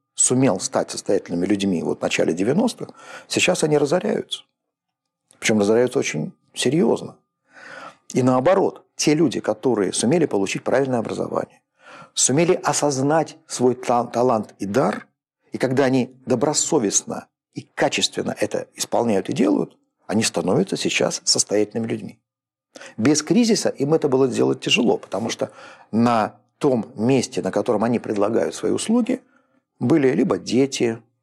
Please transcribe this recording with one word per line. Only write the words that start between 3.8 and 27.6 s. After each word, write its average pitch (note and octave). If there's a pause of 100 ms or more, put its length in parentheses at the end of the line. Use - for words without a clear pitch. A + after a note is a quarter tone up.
Причем A2
разоряются A#2
очень - (200)
серьезно. D3 (1000)
И B2+
наоборот, C3 (120)
те -
люди, D3+
которые G#2+
сумели D3
получить G2+
правильное B2+
образование, F2 (520)
сумели E3+ (100)
осознать D3
свой B2
та-, A#2+
талант A#2+
и G2+
дар, B2 (440)
и -
когда C3
они B2+ (100)
добросовестно B2+ (260)
и C#3 (140)
качественно -
это -
исполняют G#2+
и C#3
делают, B3+ (300)
они G#2+
становятся G2+
сейчас -
состоятельными G#2
людьми. - (760)
Без -
кризиса G#3+
им C#3+
это D#3
было C3
сделать B2+
тяжело, A#2
потому A2
что - (400)
на A2+ (180)
том B2+ (100)
месте, A#2
на F2+
котором G2+